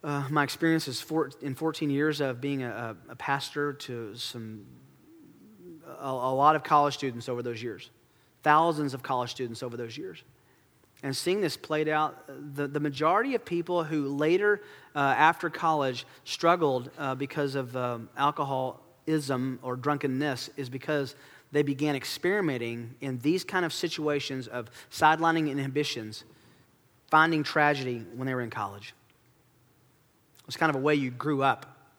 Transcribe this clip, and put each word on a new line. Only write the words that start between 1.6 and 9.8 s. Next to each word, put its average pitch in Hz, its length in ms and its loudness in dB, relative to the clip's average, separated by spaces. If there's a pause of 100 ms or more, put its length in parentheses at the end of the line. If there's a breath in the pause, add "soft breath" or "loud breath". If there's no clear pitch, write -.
years 143 320 2
of 127 180 -2
being 139 220 -2
a, 113 340 -6 (140)
a, 131 40 -16
a - 20 -16
pastor 143 580 -4
to 117 420 -10
some, 110 500 -10 (1200)
a, 139 200 -10
a 131 280 0
lot 147 200 8
of 147 80 0
college 147 300 6
students 120 360 -6
over 123 120 -4
those 117 220 -6
years, 107 260 -10 (540 soft breath)
thousands 151 500 4
of 131 80 -10
college 123 300 -2
students 117 320 -8
over 120 120 -8
those 117 220 -10